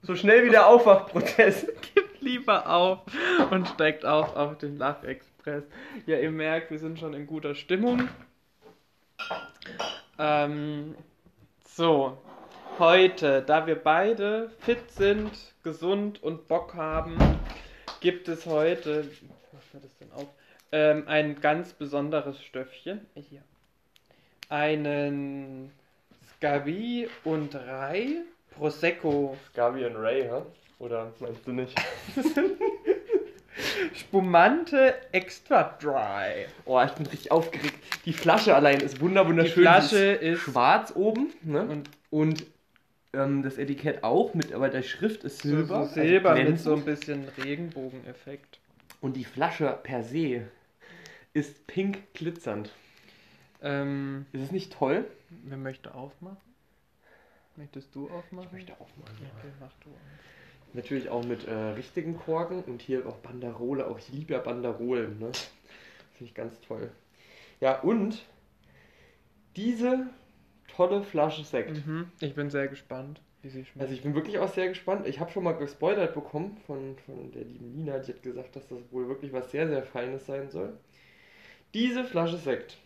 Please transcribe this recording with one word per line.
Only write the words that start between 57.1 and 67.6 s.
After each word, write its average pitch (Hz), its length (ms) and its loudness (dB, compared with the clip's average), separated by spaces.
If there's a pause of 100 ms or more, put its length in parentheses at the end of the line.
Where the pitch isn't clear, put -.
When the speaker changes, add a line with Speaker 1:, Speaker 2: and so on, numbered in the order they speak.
Speaker 2:
Möchtest 139 380 -18
du 139 140 -12
aufmachen? 180 380 -16
Speaker 1:
Ich 180 60 -20
möchte 185 200 -18
aufmachen, - 480 -20
ja. 139 60 -18 (100)
Speaker 2:
Okay, 139 220 -18
mach 131 140 -20 (100)
du 147 60 -20
auf. 143 60 -20 (800)
Speaker 1:
Natürlich 127 360 -8
auch 120 160 -4
mit, 120 220 -8
äh, 113 60 -8
richtigen 113 640 -8
Korken 170 460 -6
und 120 180 -14
hier 127 240 -4
auch 117 120 -12
Banderole. 123 720 -8
Auch 113 120 -10
ich - 100 -20
liebe 147 240 -10
ja 123 60 -4
Banderolen, 117 800 -6
ne? 113 140 -8
Finde - 960 -18
ich - 40 -20
ganz 113 280 -12
toll. 117 280 -12 (680)
Ja, 135 220 2